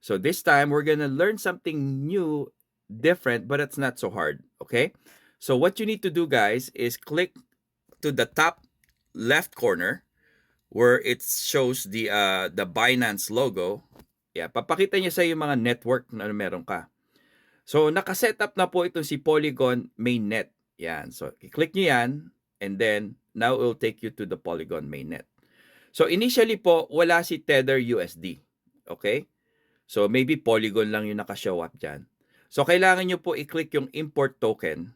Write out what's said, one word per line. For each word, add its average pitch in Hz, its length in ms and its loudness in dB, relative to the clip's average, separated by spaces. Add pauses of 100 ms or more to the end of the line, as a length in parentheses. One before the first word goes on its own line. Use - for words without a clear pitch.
So 101 160 -2
this 143 240 -2
time, 147 320 4
we're 147 160 0
gonna 151 160 2
learn 175 320 0
something 147 720 -4
new, 160 400 -2 (400)
different, 120 560 0
but 139 160 -2
it's 139 160 -6
not 131 240 -4
so 101 80 -2
hard. 80 320 -4 (160)
Okay? 135 320 -2 (480)
So - 160 -2
what 160 240 2
you 220 80 -4
need 214 160 -4
to 190 80 -2
do, 170 160 0
guys, 123 480 0
is 120 240 -4
click 170 400 -4 (640)
to 151 80 -2
the 123 160 0
top - 400 0 (520)
left 135 400 0
corner 101 480 0 (640)
where 120 320 4
it - 240 -2
shows 131 640 -2
the, 104 240 -4
uh, 95 400 2
the 98 80 -4
Binance 110 720 0
logo. 104 480 0 (560)
Yeah, 82 160 -8
papakita 190 480 0
niya 185 80 -2
sa 175 160 2
yung 160 160 0
mga 143 160 0
network 120 560 -2
na 104 160 -8
meron 95 320 -6
ka. 82 320 -10 (720)
So, 151 240 4
nakaset 190 480 0
up 208 160 -2
na 180 160 2
po 175 160 0
itong 175 160 -4
si 147 160 -4
Polygon 135 800 0
Mainnet. 110 560 -2 (240)
Yan. 80 320 -8
So, 64 320 -12
i-click - 320 -4
nyo 185 160 2
yan, 123 200 2 (520)
and 98 160 -6
then, 107 400 0 (160)
now 117 240 0
it 123 80 0
will 117 160 -2
take 113 240 -4
you 107 80 -8
to 98 160 -10
the 90 80 -6
Polygon 82 480 -8
Mainnet. 71 400 -12 (640)
So, - 160 2
initially 226 560 2
po, 170 320 6
wala 170 320 4
si 156 160 -6
Tether 135 400 4
U 117 160 0
S 87 160 -4
D. 82 320 -12 (400)
Okay? 104 400 -4 (640)
So, 104 160 2
maybe 131 320 2
Polygon 110 560 0
lang 107 160 -4
yung 104 80 -6
nakashow 98 480 -6
up 82 160 -16
dyan. 71 240 -12 (480)
So, 143 80 0
kailangan 185 480 4
nyo 180 80 -2
po 170 160 -4
i-click 156 400 -6
yung 135 160 -2
import 143 480 -2
token 92 580 -4